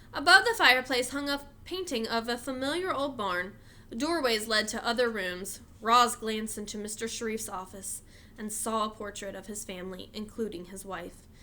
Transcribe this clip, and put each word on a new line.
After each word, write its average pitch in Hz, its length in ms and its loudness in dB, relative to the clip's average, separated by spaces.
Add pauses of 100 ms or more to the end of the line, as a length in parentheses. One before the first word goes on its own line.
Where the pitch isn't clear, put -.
(140)
Above 349 300 8
the 453 120 4
fireplace 254 540 6
hung 285 180 -4
a 285 120 0 (240)
painting 339 420 -4
of 226 220 -2
a 240 100 -2
familiar 277 560 -2
old 277 220 -2
barn. 190 380 -2 (400)
Doorways 247 520 2
led 214 220 2
to 220 180 -4
other 233 240 2
rooms. 185 500 -4 (200)
Roz 233 340 6
glanced 220 420 -4
into 208 220 -8
Mister 214 300 -6
Sharif's 220 400 -4
office 190 540 -10 (360)
and 214 140 -6
saw 220 320 -2
a 220 60 -2
portrait 208 440 -10
of 190 140 -12
his 208 160 -8
family, 185 500 -10
including 208 520 -6
his 190 180 -12
wife. 185 420 -10 (160)